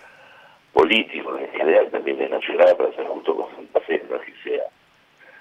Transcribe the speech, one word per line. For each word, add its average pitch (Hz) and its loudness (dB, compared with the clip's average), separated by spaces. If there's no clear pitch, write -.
político, - 2
en - -8
general 80 4
también 69 -4
es 67 -4
nacional, 76 4
para - -2
ser - -8
justo - -4
con - -6
Santa - -4
Fe, - -4
no 64 -4
es - -8
que - -14
sea - -4